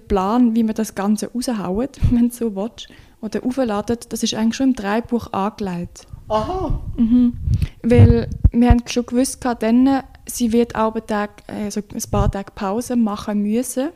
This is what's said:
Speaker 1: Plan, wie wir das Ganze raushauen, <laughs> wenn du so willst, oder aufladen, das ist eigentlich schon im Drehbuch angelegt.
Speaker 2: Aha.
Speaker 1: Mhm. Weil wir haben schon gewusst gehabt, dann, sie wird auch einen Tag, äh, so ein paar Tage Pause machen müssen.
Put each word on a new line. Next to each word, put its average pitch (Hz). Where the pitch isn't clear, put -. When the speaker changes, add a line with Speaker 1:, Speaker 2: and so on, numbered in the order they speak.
Speaker 1:
Plan, 220
wie 233
wir 220
das 220
Ganze 208
raushauen, 233
<laughs> -
wenn 240
du 233
so 226
willst, 202
oder 214
aufladen, 233
das 226
ist -
eigentlich 226
schon 269
im 254
Drehbuch 220
angelegt. 190
Speaker 2:
Aha. 302
Speaker 1:
Mhm. 240
Weil 240
wir 240
haben 240
schon 240
gewusst 247
gehabt, 240
dann, 254
sie 233
wird 233
auch 220
einen 226
Tag, 208
äh, 208
so 208
ein -
paar 196
Tage 196
Pause 220
machen 208
müssen. 254